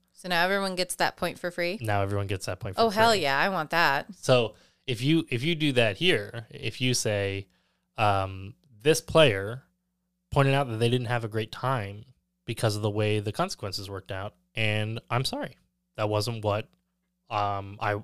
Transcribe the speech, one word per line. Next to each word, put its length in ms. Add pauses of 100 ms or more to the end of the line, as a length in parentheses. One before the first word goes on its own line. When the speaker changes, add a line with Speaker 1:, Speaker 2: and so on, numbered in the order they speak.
(140)
Speaker 1:
So 160
now 140
everyone 320
gets 200
that 220
point 200
for 120
free? 320
Speaker 2:
Now 200
everyone 240
gets 200
that 120
point 180
for 60
Speaker 1:
Oh, 80
hell 200
Speaker 2:
free. 100
Speaker 1:
yeah, 180
I 120
want 200
that. 360 (100)
Speaker 2:
So 380 (320)
if 160
you, 260
if 140
you 120
do 180
that 260
here, 520
if 300
you 140
say, 540 (500)
um, 560 (280)
"This 180
player 640 (680)
pointed 240
out 140
that 80
they 140
didn't 180
have 160
a 40
great 220
time 540 (420)
because 300
of 60
the 80
way 280
the 140
consequences 580
worked 220
out, 220 (200)
and 460 (100)
I'm 140
sorry. 320 (400)
That 120
wasn't 360
what, 240 (600)
um, 520
I, 240